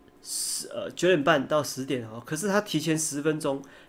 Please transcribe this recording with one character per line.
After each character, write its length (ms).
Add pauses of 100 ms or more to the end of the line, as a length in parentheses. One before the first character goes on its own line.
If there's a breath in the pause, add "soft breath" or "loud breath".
(220)
十， 460
呃， 240
九 160
点 140
半 240
到 160
十 220
点 240
哦， 160
可 100
是 140
它 140
提 180
前 180
十 220
分 180
钟， 240 (260 loud breath)